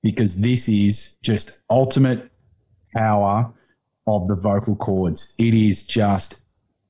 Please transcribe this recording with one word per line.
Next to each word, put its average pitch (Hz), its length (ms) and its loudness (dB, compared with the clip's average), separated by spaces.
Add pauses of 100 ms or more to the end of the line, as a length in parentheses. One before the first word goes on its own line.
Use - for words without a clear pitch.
because 104 340 0
this 120 320 0
is 104 540 0
just - 480 -4
ultimate 131 600 2 (640)
power 107 560 0 (560)
of 101 220 0
the 104 60 0
vocal 101 420 -2
cords. 92 640 -4
It 113 160 2
is 107 320 2
just 101 600 -2 (440)